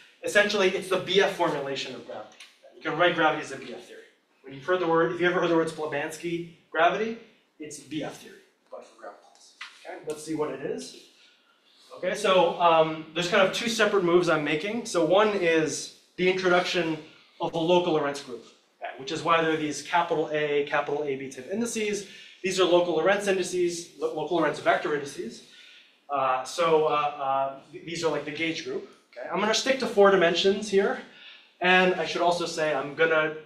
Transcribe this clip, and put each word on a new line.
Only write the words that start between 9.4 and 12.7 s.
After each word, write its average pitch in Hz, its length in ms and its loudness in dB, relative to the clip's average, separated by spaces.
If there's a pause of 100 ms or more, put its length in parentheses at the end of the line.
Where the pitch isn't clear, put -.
Okay, - 120 -14 (100)
let's 151 160 -10
see 160 100 -6
what 147 160 -4
it 131 120 -10
is. 127 340 -8 (1000)
Okay, 185 180 -4
so, 185 440 2
um, 160 540 4